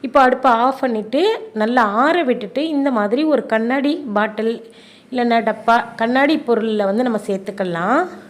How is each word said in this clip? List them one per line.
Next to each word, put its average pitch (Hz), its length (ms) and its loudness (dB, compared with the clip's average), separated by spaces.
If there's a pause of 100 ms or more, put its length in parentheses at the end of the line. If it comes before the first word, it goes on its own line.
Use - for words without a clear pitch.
இப்ப 269 200 2
அடுப்பை 254 300 4
ஆஃப் 247 280 2
பண்ணிட்டு 262 600 -2 (120)
நல்லா 226 300 2
ஆற 277 400 2
விட்டுட்டு, 247 440 -2
இந்த 285 240 0
மாதிரி 226 320 0
ஒரு 294 220 2
கண்ணாடி 254 480 0 (200)
பாட்டில் 220 580 -4 (400)
இல்லைன்னா 240 260 0 (100)
டப்பா, 226 360 2 (120)
கண்ணாடி 262 400 2 (120)
பொருள்ல 220 360 0
வந்து 202 200 0
நம்ம 226 240 0
சேர்த்துக்கலாம். 196 800 -2 (220)